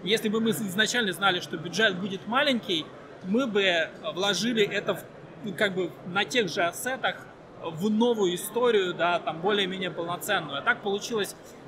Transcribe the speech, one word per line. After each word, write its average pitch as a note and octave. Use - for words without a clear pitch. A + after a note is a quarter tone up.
Если G#3
бы A3
мы A3+
изначально G#3
знали, F#3
что -
бюджет F3+
будет F#3+
маленький, A3+
мы A3+
бы F#3+
вложили G3+
это G3+
в, -
ну, G#3
как G3
бы F3
на G3
тех G#3
же F3+
ассетах G3+
в E3
новую G#3+
историю, G3
да, E3+
там D#3+
более-менее F#3
полноценную. E3+
А C#3+
так A#3+
получилось G3+